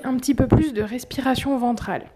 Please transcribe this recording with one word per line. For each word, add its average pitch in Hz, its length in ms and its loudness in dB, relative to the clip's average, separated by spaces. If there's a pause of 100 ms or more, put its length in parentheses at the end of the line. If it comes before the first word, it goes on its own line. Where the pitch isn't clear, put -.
un 262 100 -2
petit 254 180 0
peu 254 140 4
plus 302 240 4
de 208 100 -2
respiration 254 760 -2
ventrale. 240 480 -2 (100)